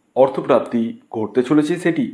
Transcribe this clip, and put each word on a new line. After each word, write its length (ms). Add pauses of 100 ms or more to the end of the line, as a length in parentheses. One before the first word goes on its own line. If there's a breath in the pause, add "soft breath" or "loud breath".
(160)
অর্থপ্রাপ্তি 640 (340)
ঘটতে 320
চলেছে, 260 (100)
সেটি 300